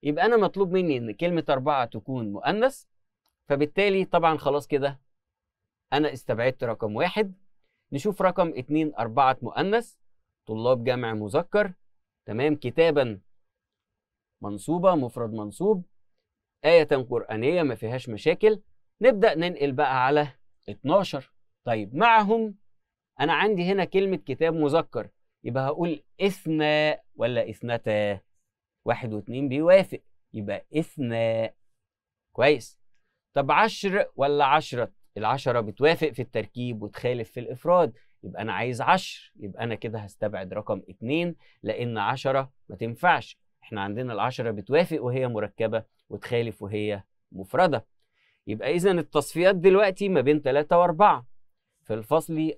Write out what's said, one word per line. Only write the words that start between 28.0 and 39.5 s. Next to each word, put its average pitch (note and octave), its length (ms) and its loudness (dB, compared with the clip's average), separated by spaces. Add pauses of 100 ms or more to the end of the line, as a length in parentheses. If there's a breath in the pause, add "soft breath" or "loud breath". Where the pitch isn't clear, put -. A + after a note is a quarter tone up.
واحد A#2 280 -2
واتنين A#2 360 -6
بيوافق، E3+ 520 4 (320)
يبقى G2+ 340 -8 (100)
اثنا. A2+ 760 -2 (800)
كويس. C3 460 2 (560)
طب C#3 160 0
عشر G3 560 2 (100)
ولا C#3+ 280 2
عشرة؟ C3 480 0 (240)
العشرة A#2+ 440 0
بتوافق B2 500 0
في B2 120 -8
التركيب A#2 600 -8
وتخالف A#2+ 480 -6
في B2 100 -14
الإفراد، D3+ 580 0 (240)
يبقى F#2 200 -12
أنا A2 100 -4
عايز A2+ 280 -4
عشر، E3+ 560 -2
يبقى G#2 280 -12